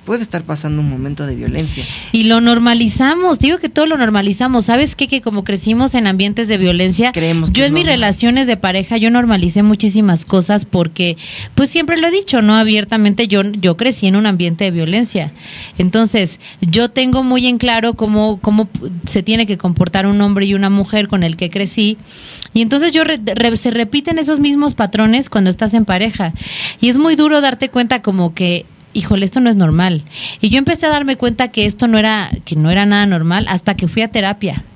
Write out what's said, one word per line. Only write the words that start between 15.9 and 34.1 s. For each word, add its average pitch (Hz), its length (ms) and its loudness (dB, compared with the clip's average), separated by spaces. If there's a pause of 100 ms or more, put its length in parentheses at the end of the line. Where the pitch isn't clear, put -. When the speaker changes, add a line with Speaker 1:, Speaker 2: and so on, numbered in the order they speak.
Speaker 2:
yo 202 280 2
tengo 262 340 0
muy 254 240 2
en 247 100 0
claro 233 380 0
cómo, 214 440 0
cómo 214 280 2
p-, - 220 -8 (180)
se 196 160 0
tiene 226 220 0
que 196 120 -2
comportar 185 500 0
un 202 140 2
hombre 202 240 2
y 196 80 0
una 196 160 0
mujer 202 400 0
con 190 140 0
el 165 120 -2
que 170 140 -4
crecí. 208 480 -2 (560)
Y 226 80 2
entonces 285 320 0
yo 320 100 2
re-, 320 220 -2
re-, 226 320 0
se 240 140 -2
repiten 285 480 -2
esos 294 200 0
mismos 285 340 0
patrones 220 560 0
cuando 190 200 2
estás 196 240 -2
en 233 100 4
pareja. 190 480 -2 (480)
Y 233 80 2
es 247 100 2
muy 311 200 2
duro 302 240 2
darte 269 280 -2
cuenta 247 320 0
como 180 320 0
que, 175 320 -2 (280)
híjole, 196 320 0
esto 190 140 -2
no 240 120 4
es 214 40 4
normal. 170 480 2 (380)
Y 196 80 0
yo 233 80 2
empecé 320 300 0
a - 20 2
darme 285 260 0
cuenta 247 340 -2
que 208 180 -2
esto 208 200 -2
no 226 120 4
era, 214 320 -2 (140)
que 160 100 -6
no 156 160 2
era 202 160 2
nada 202 180 2
normal 175 440 0
hasta 196 280 -2
que 180 100 -2
fui 202 140 -2
a 226 60 -2
terapia. 202 560 -4 (120)